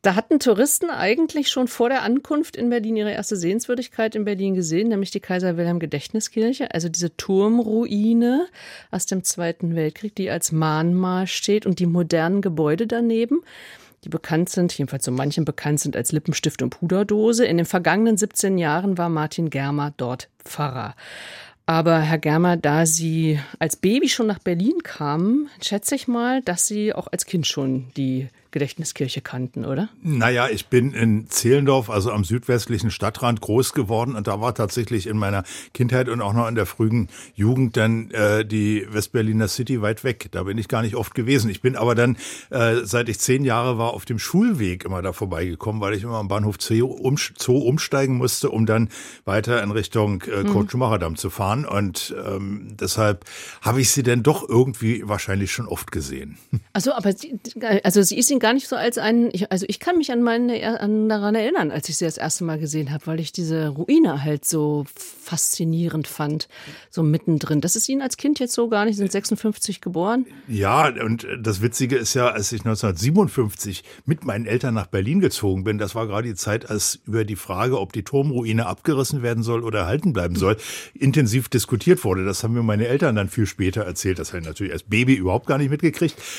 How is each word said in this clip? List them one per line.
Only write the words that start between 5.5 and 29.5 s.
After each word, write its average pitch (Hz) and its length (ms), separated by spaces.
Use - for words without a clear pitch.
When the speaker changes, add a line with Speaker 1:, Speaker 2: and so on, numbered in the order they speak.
Speaker 1:
Wilhelm 175 220
Gedächtniskirche, 220 960
also 165 160
diese 170 260
Turmruine 226 1300
aus 175 160
dem 185 160
Zweiten 170 540
Weltkrieg, 160 400
die 185 120
als 160 240
Mahnmal 175 760
steht 208 360
und 185 140
die 180 80
modernen 170 560
Gebäude 165 460
daneben, 233 540
die - 40
bekannt 160 420
sind, 175 260
jedenfalls 135 280
so 127 80
manchen 143 320
bekannt 147 360
sind - 160
als 120 160
Lippenstift 151 500
und 123 80
Puderdose. 214 760
In 165 100
den 170 100
vergangenen 196 520
siebzehn 196 400
Jahren 175 400
war 175 100
Martin 156 420
Germer 143 460
dort 123 320
Pfarrer. 127 520
Aber 165 360
Herr 156 180
Germer, 165 380
da 160 300
Sie 160 520
als 160 160
Baby 254 320
schon 233 180
nach 202 140
Berlin 208 420
kamen, 190 640
schätze 208 320
ich 262 140
mal, 247 340
dass 175 240
Sie 208 260
auch - 140
als - 180
Kind 160 220
schon 131 400
die 131 300
Gedächtniskirche 143 720
kannten, 127 420